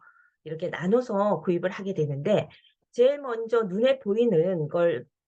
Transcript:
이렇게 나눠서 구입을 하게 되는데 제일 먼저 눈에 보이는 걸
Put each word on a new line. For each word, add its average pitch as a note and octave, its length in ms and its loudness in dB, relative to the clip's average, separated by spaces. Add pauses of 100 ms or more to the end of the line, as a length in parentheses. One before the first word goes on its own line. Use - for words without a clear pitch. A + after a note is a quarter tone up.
(440)
이렇게 D#3+ 260 -8
나눠서 G3+ 720 0
구입을 F3 280 0
하게 F#3+ 240 -8
되는데 D3+ 560 -2 (420)
제일 C#4 280 2
먼저 A3+ 420 -2
눈에 A3+ 380 2
보이는 F#3+ 680 2
걸 E3+ 360 0 (220)